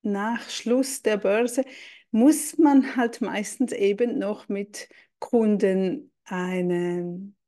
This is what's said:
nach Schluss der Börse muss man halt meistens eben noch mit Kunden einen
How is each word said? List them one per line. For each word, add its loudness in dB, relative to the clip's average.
nach -6
Schluss -2
der 0
Börse 0
muss 4
man 6
halt -2
meistens -4
eben 0
noch -6
mit -8
Kunden 0
einen -4